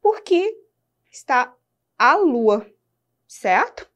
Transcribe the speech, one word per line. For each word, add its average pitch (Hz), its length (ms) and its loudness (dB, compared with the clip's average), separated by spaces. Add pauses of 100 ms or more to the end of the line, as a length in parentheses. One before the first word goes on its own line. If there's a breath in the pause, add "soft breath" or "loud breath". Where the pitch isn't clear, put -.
porque 415 580 -2 (520)
está - 440 -4 (440)
a 254 180 4
lua, 233 540 0 (560)
certo? - 680 -4